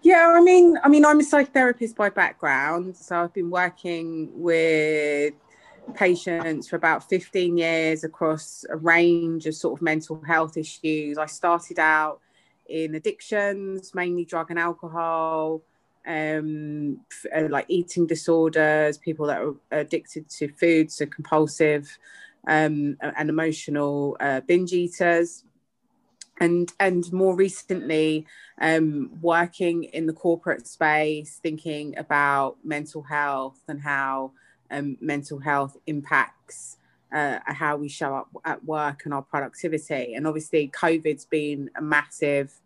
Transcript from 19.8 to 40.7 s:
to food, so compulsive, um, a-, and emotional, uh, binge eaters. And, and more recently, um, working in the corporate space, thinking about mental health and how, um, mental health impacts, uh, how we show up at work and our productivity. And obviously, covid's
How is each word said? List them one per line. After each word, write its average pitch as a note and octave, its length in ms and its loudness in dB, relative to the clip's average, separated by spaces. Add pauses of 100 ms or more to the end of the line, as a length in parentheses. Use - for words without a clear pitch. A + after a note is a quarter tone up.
to D3 180 -6
food, D#3+ 420 2
so - 160 -6
compulsive, D3+ 920 0 (520)
um, D3+ 520 0
a-, - 180 -8
and D3+ 100 -2
emotional, D3 880 -4
uh, C3+ 220 -2
binge F3 320 2
eaters. F3 720 0 (960)
And, F3 400 0
and F3 320 0
more F#3 240 2
recently, D#3 920 -2 (340)
um, D#3 500 0 (100)
working E3+ 640 0
in D#3+ 220 -6
the D#3+ 60 -2
corporate E3+ 540 -2
space, D3+ 720 -2
thinking D3+ 580 -8
about C#3+ 680 0
mental D3+ 380 -8
health C#3 640 -6
and D3 120 -10
how, C3+ 520 -4 (380)
um, C#3+ 300 -8
mental C#3+ 380 -6
health C#3 380 -4 (100)
impacts, - 920 -4 (340)
uh, C#3+ 320 -2
how D3 320 -4
we D3 120 -8
show C#3 280 -6
up - 140 -10 (140)
at - 200 -6
work D3+ 400 -6
and C#3+ 100 -8
our C3+ 80 -4
productivity. C#3+ 920 -6
And C#3+ 120 -6
obviously, D#3 420 -2
covid's D#3 580 -2